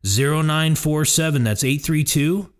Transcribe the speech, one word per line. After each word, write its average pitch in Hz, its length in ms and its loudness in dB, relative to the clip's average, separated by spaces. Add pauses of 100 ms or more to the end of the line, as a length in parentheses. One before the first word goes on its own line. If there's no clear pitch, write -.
zero 139 360 0
nine 156 340 2
four 151 300 0
seven. 147 400 0
That's 107 180 0
eight 139 200 -2
three 156 200 0
two 165 560 -2